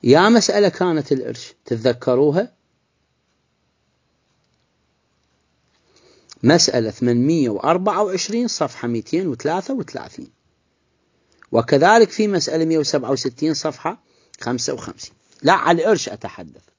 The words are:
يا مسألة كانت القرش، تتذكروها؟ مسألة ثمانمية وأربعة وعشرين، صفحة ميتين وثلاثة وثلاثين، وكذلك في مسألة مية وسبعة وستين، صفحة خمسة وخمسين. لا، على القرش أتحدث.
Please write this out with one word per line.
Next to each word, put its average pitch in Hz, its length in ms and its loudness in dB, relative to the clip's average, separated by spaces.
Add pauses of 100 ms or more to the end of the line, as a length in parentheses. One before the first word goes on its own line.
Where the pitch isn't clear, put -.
يا 160 260 6
مسألة 208 400 4
كانت 165 420 -2
القرش، 127 420 -6 (120)
تتذكروها؟ 127 840 0 (4000)
مسألة 127 480 2
ثمانمية 123 580 0
وأربعة 180 540 -2
وعشرين، 208 440 -4
صفحة - 400 -6
ميتين 120 400 -4
وثلاثة 165 460 -4
وثلاثين، - 540 -12 (1200)
وكذلك 165 580 4
في 214 180 -2
مسألة 165 380 -2
مية 160 120 0
وسبعة 143 340 -2
وستين، 139 420 -2
صفحة 160 500 -6 (380)
خمسة 123 320 -4
وخمسين. - 400 -14 (300)
لا، 156 100 4
على 170 300 2
القرش 202 260 0
أتحدث. 90 520 -16 (180)